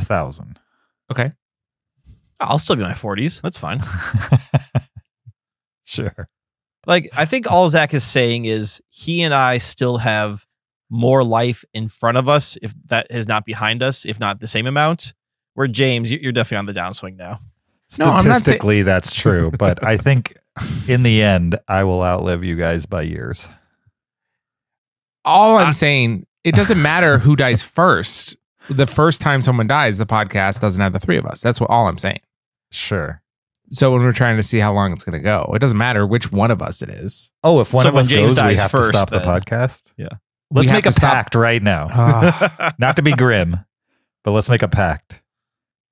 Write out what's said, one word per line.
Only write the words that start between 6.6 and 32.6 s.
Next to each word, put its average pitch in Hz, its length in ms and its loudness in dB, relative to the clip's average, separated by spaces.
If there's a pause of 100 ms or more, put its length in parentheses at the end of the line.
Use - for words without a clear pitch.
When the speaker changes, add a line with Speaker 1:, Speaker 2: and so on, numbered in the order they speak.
Speaker 3:
Like, 170 300 0
I 151 80 0
think 226 260 -4
all 180 180 4
Zach 151 260 2
is 131 100 -2
saying 120 400 0
is 110 440 -4
he 170 340 -6
and 156 120 0
I 127 240 2
still 123 400 -2
have 107 480 -4 (420)
more 123 360 2
life 117 400 -2 (100)
in 110 140 -8
front 117 280 -2
of 127 120 0
us, 147 340 0
if - 100 -10 (140)
that 117 240 -2
is 117 180 -6
not 107 160 -2
behind 110 380 -4
us, 131 220 -4
if 110 160 -10
not 101 200 -4
the 110 60 -12
same 110 200 -4
amount. 151 460 -2 (420)
Where 135 120 -2
James, 120 460 -2
you, 147 100 -6
you're 127 100 -4
definitely 113 260 -4
on 101 80 -8
the 101 140 -10
downswing 95 360 -10
now. 90 240 -16 (580)
Speaker 2:
No, 151 80 0
I'm - 60 4
not 185 100 4
sa- 226 120 6
Speaker 1:
Statistically, 104 480 2
that's 92 300 0
true, 87 380 0
but 90 340 0
I 110 120 2
think 127 400 0 (520)
in 123 140 2
the 110 200 4
end, 90 440 2
I 98 180 0
will 90 200 0
outlive 90 400 -2
you 87 120 -4
guys 82 300 -2
by 87 160 -6
years. - 460 -10 (1800)
Speaker 2:
All 208 340 6
I'm 170 100 4
Speaker 3:
I 151 40 2
Speaker 2:
saying, 131 520 0 (200)
it 165 100 2
doesn't 202 260 2
matter 151 380 4
who 143 180 4
dies 127 260 2
first. - 760 -2 (320)
The 135 180 0
first 156 340 2
time 139 220 0
someone 120 240 2
dies, 123 320 0
the 107 80 -2
podcast 101 540 0
doesn't 98 200 0
have 95 120 0
the 95 80 -4
three 85 180 0
of - 80 -2
us. - 140 -12
That's 117 200 -2
what, 120 80 0
all 117 200 2
I'm 82 100 -6
saying. - 220 -6 (500)